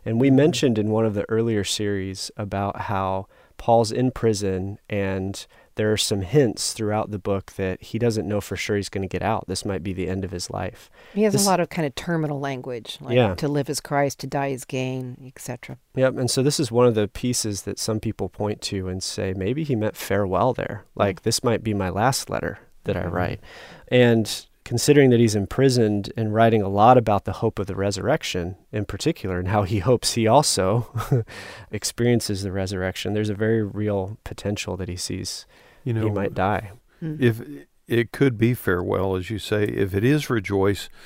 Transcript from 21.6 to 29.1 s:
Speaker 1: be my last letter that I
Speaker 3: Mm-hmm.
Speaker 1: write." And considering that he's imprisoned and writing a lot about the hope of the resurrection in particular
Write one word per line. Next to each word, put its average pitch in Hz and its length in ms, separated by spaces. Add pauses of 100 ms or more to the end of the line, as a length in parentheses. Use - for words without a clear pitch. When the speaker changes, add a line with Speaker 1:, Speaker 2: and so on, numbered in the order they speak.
Speaker 1:
be 110 100
my 95 160
last 107 400
letter - 300 (260)
that 92 120
I 90 80
Speaker 3:
Mm-hmm. 87 100
Speaker 1:
write." - 260 (480)
And 120 560 (200)
considering 135 460
that 120 100
he's 110 140
imprisoned 107 800
and 110 180
writing 110 280
a 98 60
lot 107 280
about 107 280
the 98 100
hope - 240
of 95 80
the 95 80
resurrection 98 800 (160)
in 107 140
particular 95 540